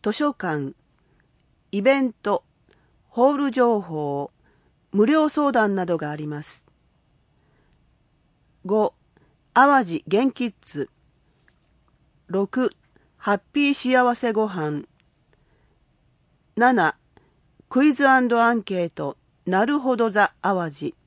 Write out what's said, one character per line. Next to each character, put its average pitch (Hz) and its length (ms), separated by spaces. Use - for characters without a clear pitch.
図 214 100
書 294 200
館。 151 400
イ 202 100
ベ 269 200
ン 254 120
ト。 - 300
ホ 269 260
ー - 20
ル 277 160
情 233 280
報。 151 520
無 208 160
料 302 220
相 285 240
談 214 240
な 180 100
ど 175 100
が 151 140
あ 151 60
り 151 100
ま 147 160
す。 - 240
五、 208 300
淡 269 300
路 170 240
元 247 240
気 240 140
ッ 202 140
ズ。 - 300
六、 196 460
ハ 202 200
ッ - 40
ピ 285 180
ー 277 40
幸 247 420
せ 233 160
ご 214 160
は 160 220
ん。 147 180
七、 226 400
ク 269 160
イ 302 80
ズ 277 160
ア 262 100
ン 247 80
ド 233 160
ア 233 100
ン 226 120
ケ 180 220
ー 165 40
ト、 143 260
な 190 180
る 285 140
ほ 254 180
ど 226 140
ザ 202 320
淡 180 260
路。 143 280